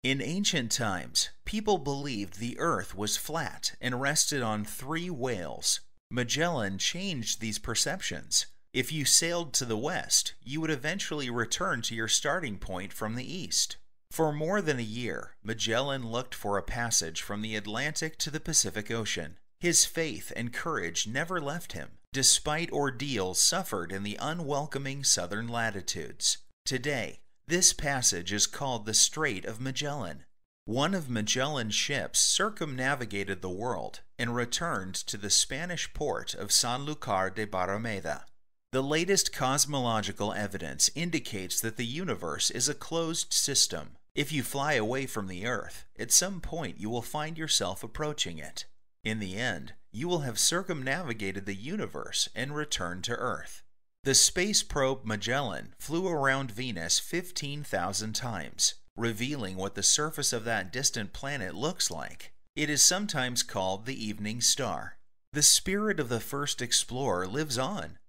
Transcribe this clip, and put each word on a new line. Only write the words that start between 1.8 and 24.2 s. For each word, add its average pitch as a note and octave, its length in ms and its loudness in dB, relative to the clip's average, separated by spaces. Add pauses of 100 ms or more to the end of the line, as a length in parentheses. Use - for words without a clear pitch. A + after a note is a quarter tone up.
the A#2 180 -2
earth B2+ 380 0
was G#2 220 0
flat - 640 -4
and B2 220 -2
rested C#3+ 400 2
on G#2+ 240 0
three D#3+ 460 -6
whales. A2 680 -2 (280)
Magellan A#2+ 720 0
changed D3 600 -2
these A2 200 -2
perceptions. - 880 0 (260)
If C3 180 2
you D3+ 140 0
sailed E3+ 480 4
to C3 120 2
the A2 120 0
west, - 640 2
you C#3 180 -4
would D#3+ 120 0
eventually D3+ 580 -2
return A#2+ 540 0
to - 100 -2
your A2+ 140 0
starting C#3+ 500 2
point F#2 340 -6
from A2 220 -4
the B2 180 -6
east. - 460 0 (320)
For D#3 240 2
more F3 300 0
than D3 160 2
a - 20 -2
year, G#2+ 600 -4
Magellan A2+ 680 0
looked B2+ 240 -4
for G2+ 240 0
a F#2+ 60 0
passage A2 580 0
from G#2 220 -4
the A2 120 -4
Atlantic C3 600 -2
to - 140 -4
the D#3 80 -4
Pacific G#2+ 500 2
Ocean. G#2 480 -2 (220)
His F3 260 6
faith - 500 -4
and A#2 160 -2
courage G#2 560 -2
never E3 320 -2
left D3+ 340 -6
him, D2 180 -8 (200)
despite D3+ 600 4
ordeals B2 680 2
suffered G2 500 2
in G2 120 -2
the G#2 180 -4